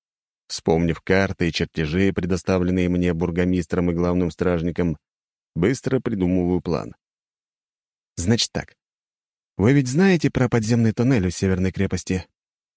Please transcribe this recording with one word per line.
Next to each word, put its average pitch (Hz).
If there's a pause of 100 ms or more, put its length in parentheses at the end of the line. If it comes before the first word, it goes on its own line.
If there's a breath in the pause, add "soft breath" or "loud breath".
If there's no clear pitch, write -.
(480)
Вспомнив 82
карты 92
и 82
чертежи, 85
предоставленные 90
мне 87
бургомистром 87
и 85
главным 87
стражником, 85 (580)
быстро 127
придумываю 90
план. 65 (1200)
«Значит 104
так. - (840)
Вы 110
ведь 143
знаете 165
про 123
подземный 113
туннель 120
у 90
Северной 92
крепости? 92 (500)